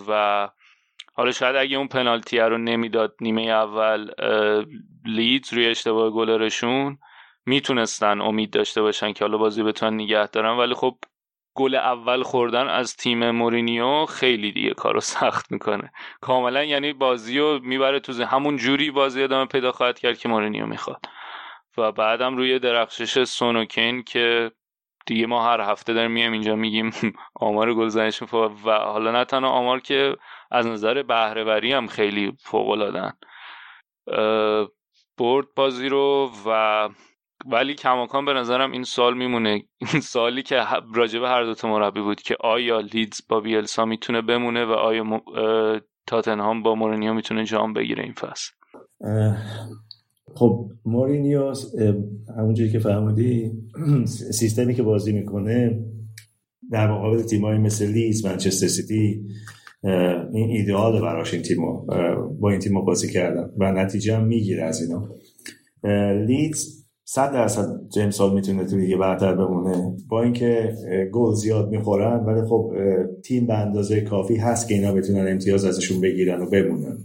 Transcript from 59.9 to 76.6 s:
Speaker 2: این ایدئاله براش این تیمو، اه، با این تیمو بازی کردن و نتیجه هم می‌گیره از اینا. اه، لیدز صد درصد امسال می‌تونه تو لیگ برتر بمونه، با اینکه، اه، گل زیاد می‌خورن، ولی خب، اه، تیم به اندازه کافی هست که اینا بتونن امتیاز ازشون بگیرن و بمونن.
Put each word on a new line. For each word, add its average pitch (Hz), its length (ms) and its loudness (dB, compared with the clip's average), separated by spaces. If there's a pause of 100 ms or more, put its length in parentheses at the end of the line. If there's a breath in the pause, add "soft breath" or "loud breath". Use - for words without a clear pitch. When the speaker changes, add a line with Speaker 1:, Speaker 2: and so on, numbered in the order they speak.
Speaker 2:
این 110 180 0
ایدئاله 104 500 2
براش 82 340 -2
این 82 80 -4
تیمو، 85 500 -2
اه، 90 220 2 (260)
با 104 100 2
این 98 80 2
تیمو 95 240 0
بازی 90 300 0
کردن 87 460 -2
و 98 140 2
نتیجه 98 440 0
هم 113 80 2
می‌گیره 98 400 0
از 80 180 -2
اینا. 90 260 -4 (760 loud breath)
اه، 101 280 2
لیدز 127 720 0 (220)
صد 139 260 0
درصد 110 360 0 (280)
امسال 98 380 2
می‌تونه 95 300 0
تو 98 120 -2
لیگ 92 200 2
برتر 95 380 2
بمونه، 90 640 0 (120)
با 113 140 0
اینکه، 117 520 2 (160)
اه، 95 140 2
گل 110 300 2
زیاد 104 340 2
می‌خورن، 104 480 2
ولی 110 320 0
خب، 110 280 2
اه، 95 300 2 (180)
تیم 123 220 0
به 113 80 2
اندازه 104 460 2
کافی 101 360 0
هست 117 320 0
که 107 60 2
اینا 98 180 2
بتونن 95 400 2
امتیاز 98 320 2
ازشون 92 360 0
بگیرن 92 400 2
و 92 100 -4
بمونن. 147 540 2